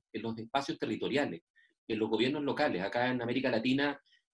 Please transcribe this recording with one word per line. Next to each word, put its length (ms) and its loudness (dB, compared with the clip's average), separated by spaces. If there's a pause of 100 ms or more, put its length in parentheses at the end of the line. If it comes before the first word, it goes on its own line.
(120)
en 120 -8
los 140 -4
espacios 420 -2
territoriales, 640 -2 (460)
en 120 -2
los 100 2
gobiernos 340 2
locales. 380 0
Acá 280 0
en 120 0
América 300 0
Latina, 500 2 (320)